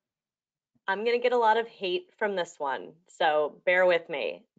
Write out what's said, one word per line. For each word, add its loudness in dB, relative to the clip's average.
I'm -4
gonna 0
get 0
a 2
lot 4
of -2
hate -6
from -2
this -6
one, -8
so 0
bear 4
with 2
me. -6